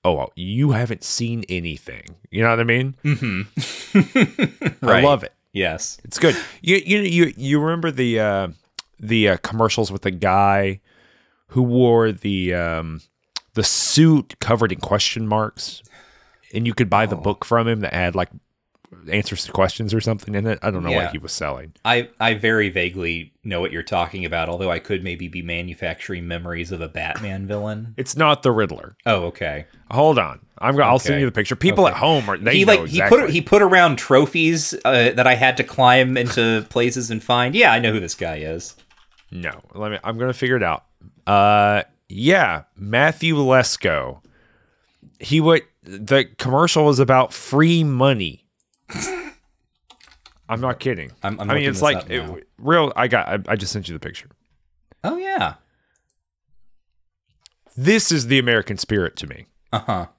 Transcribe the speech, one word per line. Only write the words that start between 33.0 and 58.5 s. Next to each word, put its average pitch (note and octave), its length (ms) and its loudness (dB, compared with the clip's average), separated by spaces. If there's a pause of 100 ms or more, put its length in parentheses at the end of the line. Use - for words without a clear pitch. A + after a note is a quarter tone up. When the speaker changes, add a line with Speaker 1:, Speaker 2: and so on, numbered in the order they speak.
Speaker 2:
put, G3 80 0
he D#3+ 120 0
put G3+ 200 4
around F3+ 360 6
trophies, D#3 760 2 (100)
uh, B2 280 4
that B2 140 2
I B2+ 100 6
had B2+ 220 2
to C#3 60 -2
climb B2+ 540 4
into A2+ 520 0
places A#2+ 400 -2
and A2 140 -6
find. B2 320 0
Yeah, G#3+ 160 6
I A#2 80 4
know A2+ 140 0
who A2 80 0
this E2+ 140 -8
guy E2 240 -6
is. D#2+ 360 -10 (560)
Speaker 1:
No, F2 300 -10 (120)
let G#2+ 180 -8
me, G2 120 -8
I'm A2+ 140 -8
gonna B2+ 160 -4
figure B2+ 240 -2
it G#2+ 60 0
out. D#2+ 200 -2 (420)
Uh, G#2 580 4 (260)
yeah, A2 540 0 (120)
Matthew D3 640 0
Lesko. G2+ 840 0 (1000)
He D3+ 200 0
would, D#3+ 240 4 (180)
the G#2+ 440 0 (120)
commercial D3+ 460 2
was C#3 160 4
about C3 340 4
free D#3+ 520 2
money. B2 540 0 (2000)
I'm A2+ 100 -4
not B2+ 220 -4
kidding. E2+ 320 -6 (100)
Speaker 2:
I'm, G2+ 160 -6
I'm G2+ 100 -6
Speaker 1:
I C3 40 0
mean, D3 100 0
Speaker 2:
looking C#3 60 0
Speaker 1:
it's C3 80 -4
Speaker 2:
this - 40 -4
Speaker 1:
like, D3 160 2
Speaker 2:
up - 140 -12
Speaker 1:
it, A#2+ 160 -6
Speaker 2:
now. - 100 -14 (200)
Speaker 1:
real, D3+ 400 2
I B2 100 2
got, A2 220 2
I, G2+ 240 -2
I - 20 2
just G2 160 -8
sent F#2+ 160 -8
you E2+ 60 -12
the D#2 80 -12
picture. - 260 -14 (760)
Speaker 2:
Oh, C#4 140 -4
yeah. F#4+ 380 -4 (2250)
Speaker 1:
This F#3 360 2
is C3+ 160 -2
the C3+ 120 2
American A2+ 380 0